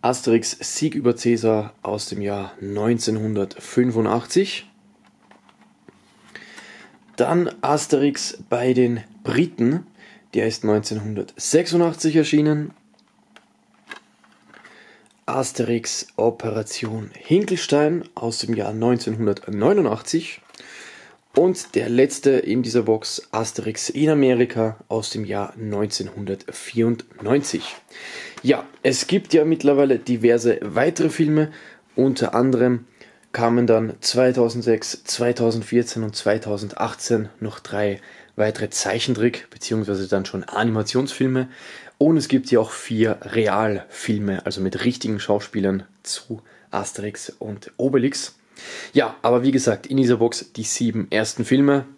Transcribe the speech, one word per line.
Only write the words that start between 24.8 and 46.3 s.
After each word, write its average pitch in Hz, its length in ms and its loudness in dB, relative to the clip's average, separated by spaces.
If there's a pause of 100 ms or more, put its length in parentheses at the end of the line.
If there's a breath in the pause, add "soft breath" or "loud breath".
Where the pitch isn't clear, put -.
aus 107 220 -4
dem 107 120 -6
Jahr 101 320 -6
neunzehnhundertvierundneunzig. 107 2250 -4 (680 loud breath)
Ja, 135 240 2 (160)
es 160 240 0
gibt - 260 0
ja 151 120 6
mittlerweile 143 520 4
diverse 117 640 2
weitere 131 480 0
Filme. 151 440 2 (420 loud breath)
Unter 131 400 2
anderem 123 480 4 (480 soft breath)
kamen 117 340 2
dann 113 360 2
zweitausendsechs, 120 1040 0
zweitausendvierzehn 117 1000 0
und 104 140 -6
zweitausendachtzehn 107 1120 -2 (100)
noch 107 220 -10
drei 101 400 -4 (340 loud breath)
weitere 107 340 -2
Zeichentrick-, 113 800 -2
beziehungsweise 101 600 -4
dann 95 160 0
schon 95 180 -8
Animationsfilme. 127 1040 -2 (500 loud breath)
Und 160 200 4
es - 100 -2
gibt 131 240 0
ja 120 80 6
auch 110 120 -2
vier 110 500 0
Realfilme, 104 1200 -2
also 87 140 -4
mit 95 240 -4
richtigen 110 380 -2
Schauspielern 98 600 -2 (200)
zu - 380 -10 (300 soft breath)